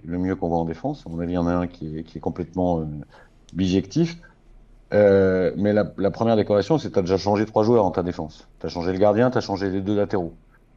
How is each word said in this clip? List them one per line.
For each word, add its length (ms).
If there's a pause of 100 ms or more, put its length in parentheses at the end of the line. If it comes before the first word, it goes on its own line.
le 140
mieux 160
qu'on 140
voit 100
en 60
défense. 420
À 20
mon 100
avis, 120
il 40
y 40
en 80
a 80
un 100
qui 320
est, 60
qui 160
est 20
complètement, 600
euh, 20 (720)
bijectif. 640 (760)
Euh, 640
mais 160
la, 240
la 140
première 240
des 100
corrections, 320
c'est 120
que 40
t'as 80
déjà 160
changé 300
trois 160
joueurs 220
en 40
ta 140
défense. 440 (120)
T'as 80
changé 240
le 80
gardien, 320
t'as 100
changé 300
les 100
deux 140
latéraux. 400 (420)